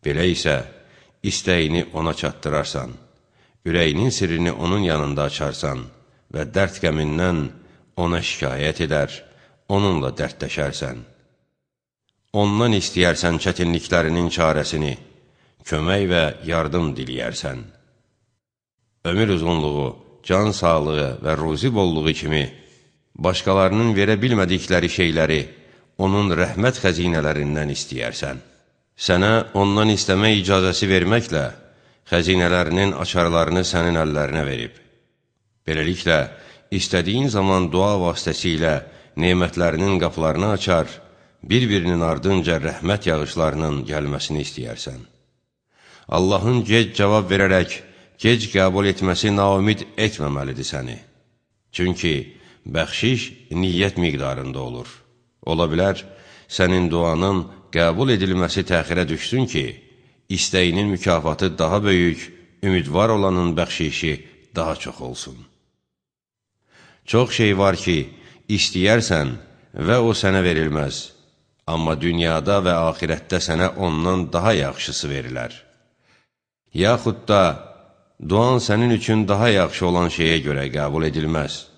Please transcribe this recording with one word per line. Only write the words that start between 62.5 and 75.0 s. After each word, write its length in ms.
ümidvar 460
olanın 460
bəxşişi 580
daha 200
çox 260
olsun. 360
Çox 260
şey 260
var 180
ki, 220
istəyərsən 800
və 260
o 120
sənə 320
verilməz. 720
Amma 280
dünyada 680
və 100
axirətdə 560
sənə 320
ondan 560
daha 220
yaxşısı 540